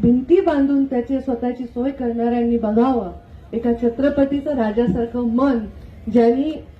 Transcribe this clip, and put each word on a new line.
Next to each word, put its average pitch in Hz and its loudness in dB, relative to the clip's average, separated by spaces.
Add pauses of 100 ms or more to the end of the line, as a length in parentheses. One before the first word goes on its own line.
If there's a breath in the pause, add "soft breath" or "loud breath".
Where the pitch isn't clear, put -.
भिंती 254 4
बांधून 277 2
त्याची 262 -2
स्वतःची 247 -4
सोय 240 -4
करणाऱ्यांनी 233 0
बघावं, 220 0 (420 loud breath)
एका 233 -2
छत्रपतीचं 277 0
राजासारखं 233 -2
मन 247 2 (520 loud breath)
ज्यांनी 262 2 (160)